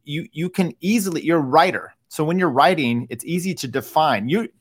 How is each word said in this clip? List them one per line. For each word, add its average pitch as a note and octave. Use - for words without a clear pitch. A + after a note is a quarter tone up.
you, D3
you E3
can F3+
easily, F#3+
you're E3
a -
writer. C#3
So -
when E3+
you're F3+
writing, B2+
it's B2+
easy F3
to C3+
define." B2+
You, G#3+